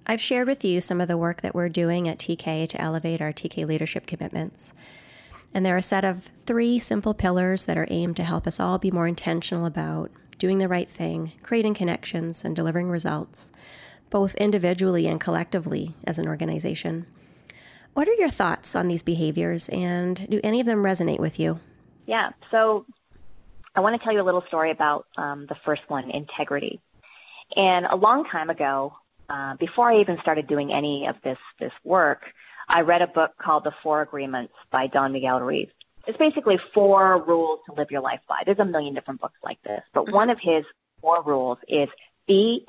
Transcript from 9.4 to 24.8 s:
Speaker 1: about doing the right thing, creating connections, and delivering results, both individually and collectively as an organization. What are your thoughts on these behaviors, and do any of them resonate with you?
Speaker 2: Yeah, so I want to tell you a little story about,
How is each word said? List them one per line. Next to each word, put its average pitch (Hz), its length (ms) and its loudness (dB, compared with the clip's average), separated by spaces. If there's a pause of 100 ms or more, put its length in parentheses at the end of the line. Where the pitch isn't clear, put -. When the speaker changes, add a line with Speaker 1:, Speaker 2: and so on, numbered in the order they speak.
Speaker 1:
about 156 440 -6 (280)
doing 190 200 2
the 190 100 0
right 180 200 -2
thing, 165 440 -6 (100)
creating 214 320 0
connections, 165 680 -4
and 160 120 -4
delivering 170 320 -2
results, 160 640 -6 (580)
both 196 260 0
individually 180 680 2
and 160 140 -2
collectively 165 720 -4 (100)
as 160 140 -4
an 165 80 -2
organization. 160 800 -4 (840)
What 302 160 2
are 453 60 6
your 370 160 4
thoughts - 440 0
on 175 140 0
these 170 140 -2
behaviors, 170 680 0
and 180 640 -2
do 208 120 0
any 220 180 2
of 240 60 0
them 214 160 2
resonate 180 380 0
with 160 180 -4
you? 165 220 0 (460)
Speaker 2:
Yeah, 220 240 0 (200)
so 220 360 2 (880)
I 185 40 2
want 220 200 4
to - 20 -18
tell 226 120 0
you 202 80 4
a - 20 2
little 180 240 2
story 160 220 0
about, 151 360 0 (120)